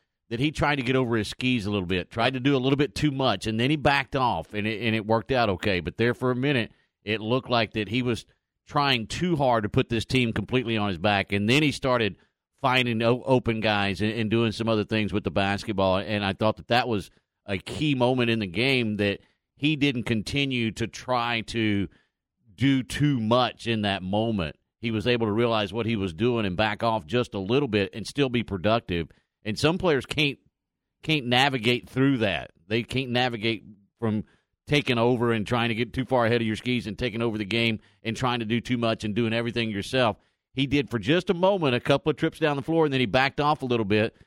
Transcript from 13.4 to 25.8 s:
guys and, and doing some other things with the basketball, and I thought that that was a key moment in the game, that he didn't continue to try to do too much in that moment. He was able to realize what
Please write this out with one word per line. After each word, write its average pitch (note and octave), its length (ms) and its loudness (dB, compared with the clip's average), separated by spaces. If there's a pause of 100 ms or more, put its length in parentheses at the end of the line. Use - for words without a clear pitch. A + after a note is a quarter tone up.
guys G2+ 400 0
and, G#2+ 140 0
and A2 180 -2
doing A#2 220 2
some A2 160 -2
other G#2+ 160 2
things G#2+ 260 -2
with G2+ 140 -2
the F#2 60 -2
basketball, G2 680 0
and G#2 260 -2
I G2 80 0
thought A2 240 0
that - 140 -10
that A#2+ 180 2
was G#2 240 -4 (340)
a G2 120 -4
key D3 360 -2
moment B2 360 2
in A2+ 100 2
the G#2 80 -2
game, A2+ 500 0
that G2+ 220 0 (380)
he D3+ 180 0
didn't C3+ 280 0
continue A#2+ 680 -2
to A2+ 160 -4
try A#2+ 600 -2
to G#2 420 0 (680)
do C3+ 260 2
too C#3+ 380 0
much A2+ 480 0
in A2+ 160 0
that G2 180 -2
moment. G2 540 -2 (260)
He A#2 80 -4
was G#2+ 160 -2
able A#2+ 220 2
to G2+ 40 0
realize A2 400 0
what A2 140 -4